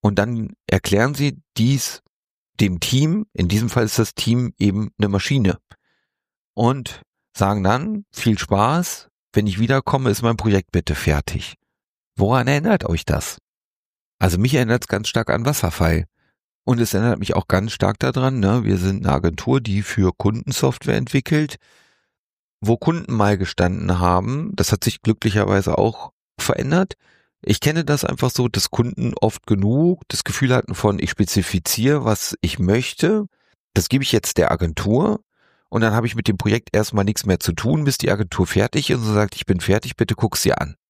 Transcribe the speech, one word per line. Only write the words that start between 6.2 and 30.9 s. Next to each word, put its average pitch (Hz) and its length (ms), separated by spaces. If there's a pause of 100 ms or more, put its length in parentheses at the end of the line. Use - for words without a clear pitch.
und 123 460 (340)
sagen 98 280
dann, 175 480
"Viel 110 260
Spaß, 127 720 (240)
wenn 107 140
ich 95 120
wiederkomme, 131 500
ist 104 120
mein 117 160
Projekt 98 340
bitte 82 240
fertig." - 600 (600)
Woran 120 320
erinnert 156 380
euch 85 200
das? - 320 (840)
Also 90 180
mich 123 160
erinnert's 123 340
ganz 107 200
stark - 220
an 113 160
Wasserfall. 85 600 (600)
Und 120 140
es 113 140
erinnert 107 260
mich - 160
auch - 120
ganz 101 260
stark 101 260
daran, 131 400
ne, 104 240
wir 98 140
sind 95 280
eine - 80
Agentur, 90 460
die 104 220
für 95 320
Kundensoftware 120 840
entwickelt, 143 640 (1040)
wo 113 160
Kunden 165 360
mal 104 240
gestanden 90 600
haben, 98 560
das - 160
hat 104 120
sich - 180
glücklicherweise 101 760
auch - 360 (260)
verändert. 170 540 (480)
Ich - 180
kenne 156 240
das 143 220
einfach 131 260
so, 123 160
dass - 240
Kunden 120 480
oft - 260
genug 127 640
das - 160
Gefühl 127 320
hatten - 180
von, 104 260